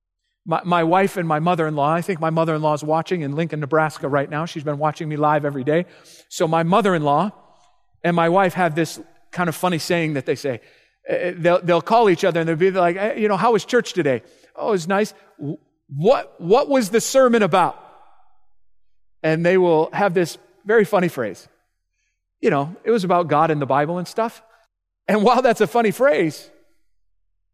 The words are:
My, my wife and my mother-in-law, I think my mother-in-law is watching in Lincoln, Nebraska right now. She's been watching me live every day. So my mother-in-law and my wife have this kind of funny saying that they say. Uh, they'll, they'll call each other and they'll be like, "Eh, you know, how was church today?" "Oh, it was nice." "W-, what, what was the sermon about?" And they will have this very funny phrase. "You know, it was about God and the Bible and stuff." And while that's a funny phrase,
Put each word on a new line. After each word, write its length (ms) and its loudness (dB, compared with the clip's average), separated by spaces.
My, 180 -2
my 220 2
wife 320 2
and 100 -4
my 140 0
mother-in-law, 500 0
I 100 0
think 200 -6
my 100 -2
mother-in-law 440 0
is 100 -8
watching 380 -2
in 120 -6
Lincoln, 240 -4
Nebraska 500 -2
right 220 -2
now. 140 -4
She's 180 -10
been 160 -6
watching 300 -4
me 80 -6
live 280 0
every 200 -4
day. 220 0
So 180 -2
my 160 0
mother-in-law 680 0
and 100 0
my 140 2
wife 260 2
have 220 0
this 240 -4
kind 160 -2
of 80 -6
funny 220 -2
saying 360 -2
that 120 -6
they 100 -2
say. 240 -6
Uh, 240 -4
they'll, 260 2
they'll 220 0
call 260 4
each 140 2
other 160 0
and 100 -2
they'll 60 0
be 160 2
like, 240 2
"Eh, 200 -4
you 120 -2
know, 100 0
how 180 2
was 100 0
church 300 -2
today?" 280 0
"Oh, 140 -6
it 40 0
was 140 -2
nice." 260 -2
"W-, 200 -10
what, 520 0
what 280 2
was 220 0
the 100 2
sermon 420 2
about?" 400 2
And 200 0
they 140 4
will 340 2
have 220 0
this 240 -2
very 200 4
funny 240 0
phrase. 400 -8
"You 100 2
know, 340 -2
it 80 0
was 100 2
about 240 0
God 240 2
and 100 -2
the 60 -4
Bible 320 0
and 80 -8
stuff." 360 -6
And 160 2
while 180 4
that's 180 2
a 60 4
funny 240 2
phrase, 600 0